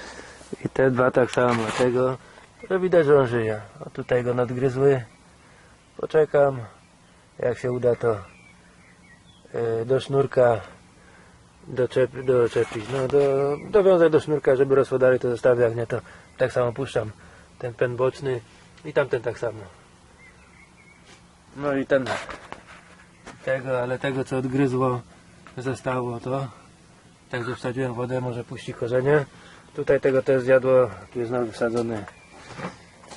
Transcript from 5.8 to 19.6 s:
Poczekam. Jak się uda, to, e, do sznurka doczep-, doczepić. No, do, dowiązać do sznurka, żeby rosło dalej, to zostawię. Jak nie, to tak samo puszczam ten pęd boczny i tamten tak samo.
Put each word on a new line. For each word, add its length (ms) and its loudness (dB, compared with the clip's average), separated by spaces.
Poczekam. 640 2
Jak 200 -2
się 140 -4
uda, 240 2
to, 200 0
e, 320 -4
do 160 0
sznurka 600 2
doczep-, 560 -2
doczepić. 680 0
No, 160 -2
do, 480 2
dowiązać 420 6
do 80 6
sznurka, 360 2
żeby 180 4
rosło 240 2
dalej, 220 4
to 100 -2
zostawię. 340 2
Jak 120 0
nie, 100 -4
to 140 -4
tak 160 0
samo 200 -2
puszczam 380 -4
ten 160 -10
pęd 220 -2
boczny 440 -2
i 80 -12
tamten 300 -2
tak 160 -6
samo. 220 -6